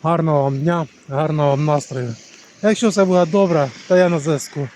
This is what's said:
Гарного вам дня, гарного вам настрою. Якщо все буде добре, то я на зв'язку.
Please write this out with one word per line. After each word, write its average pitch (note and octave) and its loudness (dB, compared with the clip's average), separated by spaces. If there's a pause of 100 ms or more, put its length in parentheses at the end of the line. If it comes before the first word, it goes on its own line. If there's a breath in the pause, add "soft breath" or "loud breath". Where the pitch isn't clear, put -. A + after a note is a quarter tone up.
Гарного D#3+ 0
вам C#3 -2
дня, E3 -2 (200)
гарного D3+ 0
вам C#3 0
настрою. C3 -4 (480)
Якщо G#3+ 2
все F#3+ 2
буде F3+ 2
добре, D#3+ 0 (180)
то F#3 2
я F3+ 4
на E3 0
зв'язку. C#3+ -6